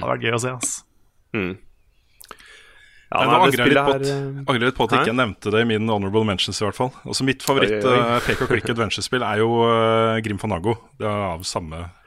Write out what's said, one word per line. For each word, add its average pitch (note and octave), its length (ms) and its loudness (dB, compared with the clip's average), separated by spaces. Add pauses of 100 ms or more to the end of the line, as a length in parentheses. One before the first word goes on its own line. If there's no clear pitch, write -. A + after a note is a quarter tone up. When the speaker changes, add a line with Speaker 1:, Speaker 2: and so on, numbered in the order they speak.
Speaker 1:
hadde B2+ 100 -2
vært A#2+ 140 -4
gøy A#2 100 0
å A#2 60 -2
se, B2+ 100 -4
ass. B2 200 -6 (640)
Speaker 2:
Mm. F#2+ 180 -2 (1600)
Ja, - 60 0
Speaker 3:
Nei, C3 80 2
Speaker 2:
nei, A#2+ 60 2
Speaker 3:
nå - 0 -
Speaker 2:
det - 40 6
Speaker 3:
angrer F3 60 6
jeg C#3+ 100 6
litt A#2+ 80 0
Speaker 2:
spillet C#3 240 4
Speaker 3:
på C#3 80 4
at, C3+ 140 -2
Speaker 2:
her, C#3 60 0
eh, C#3 360 -6
Speaker 3:
angrer B2 160 2
litt C3 140 0
på C3 80 2
at - 80 -4
jeg B2 80 4
Speaker 2:
hæ? - 20 0
Speaker 3:
ikke A#2+ 140 0
nevnte A2 340 -2
det A2 80 4
i A#2 80 2
min A2 240 0
honorable G2+ 320 0
mentions, G2+ 380 -2
i - 20 0
hvert G2 140 -2
fall. B2+ 140 -2 (120)
Altså, - 240 -4
mitt C3 160 -2
favoritt, C3 320 2
Speaker 2:
Oi, G#2+ 160 2
oi, B2 60 4
oi. A#2+ 180 2
Speaker 3:
eh, A#2+ 80 0
pek A2 200 0
og A#2+ 40 -2
klikk A#2+ 240 0
adventure-spill A#2 540 -2
er G#2 160 0
jo, A2+ 60 2 (180)
eh, A2+ 580 2
Grim G#2 160 -4
Fandango. G#2 360 -2 (200)
Det G#2+ 140 -4
er G#2 160 -2
av F2+ 180 -6
samme, E2 380 -8 (240)